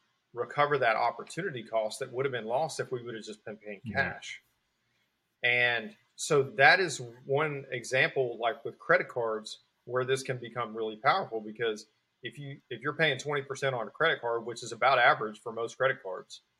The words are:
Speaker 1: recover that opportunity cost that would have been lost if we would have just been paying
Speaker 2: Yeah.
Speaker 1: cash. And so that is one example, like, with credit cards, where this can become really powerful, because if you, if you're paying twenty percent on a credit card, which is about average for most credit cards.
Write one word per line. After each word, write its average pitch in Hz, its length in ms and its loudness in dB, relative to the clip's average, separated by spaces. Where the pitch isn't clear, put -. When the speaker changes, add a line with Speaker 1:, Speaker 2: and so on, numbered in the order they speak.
Speaker 1:
recover 143 440 0
that 117 180 4
opportunity 120 640 -4
cost 107 380 -2
that 131 120 -8
would 123 120 -2
have 139 80 -2
been 117 120 -4
lost 131 360 -2
if 120 100 -6
we 127 100 -4
would 120 140 -10
have 110 80 -10
just 107 220 -14
been 107 120 -12
paying 104 280 -14
Speaker 2:
Yeah. 123 260 -2
Speaker 1:
cash. - 320 -12
And 120 520 2
so 147 260 2
that 139 380 6
is 165 200 -2
one 143 460 0
example, 127 680 0
like, 117 260 -2
with 117 160 -10
credit - 280 2
cards, 110 520 -4
where 127 200 -2
this 131 200 0
can 127 140 -4
become 117 380 -8
really 110 200 -4
powerful, 139 440 0
because 107 460 -4
if 117 120 -12
you, 143 220 -14
if 113 140 -10
you're 147 120 -2
paying 151 220 2
twenty 143 260 -4
percent 135 340 -2
on 110 100 -4
a 101 40 -12
credit 156 300 2
card, 117 240 0
which 117 200 -8
is 117 80 -8
about 123 260 4
average 120 420 4
for 117 120 -10
most 113 240 -6
credit 131 260 0
cards. - 380 -10